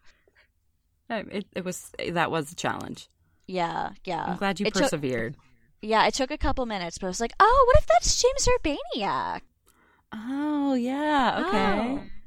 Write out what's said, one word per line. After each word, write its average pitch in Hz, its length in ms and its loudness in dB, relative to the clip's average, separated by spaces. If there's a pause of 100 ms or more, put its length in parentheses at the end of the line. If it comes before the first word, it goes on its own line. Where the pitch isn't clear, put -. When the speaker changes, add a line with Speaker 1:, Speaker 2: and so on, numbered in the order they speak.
(1080)
Speaker 1:
Uh, 220 200 -4
it, 202 240 -6
it 180 120 -6
was, - 260 -10 (200)
that 170 200 0
was 151 200 -2
a - 40 -18
challenge. - 540 -6 (360)
Speaker 2:
Yeah, 170 460 -4 (140)
yeah. 170 200 -4
Speaker 1:
I'm 180 120 -4
glad 196 220 -2
you 208 60 -2
Speaker 2:
It - 80 0
took 196 100 2
Speaker 1:
persevered. 127 520 -2 (460)
Speaker 2:
Yeah, 214 260 4
it 214 60 2
took 262 180 -2
a 302 60 -4
couple 269 280 0
minutes, 190 320 -6
but 190 100 -6
I - 20 -2
was 180 120 -6
like, 233 200 -2
"Oh, 480 260 8
what 523 140 8
if - 60 0
that's - 340 4
James 523 260 2
Urbaniak?" 277 920 -2 (720)
Speaker 1:
Oh, 277 600 0
yeah, 262 720 0
okay. 202 420 2
Speaker 2:
Oh. 285 140 -6 (240)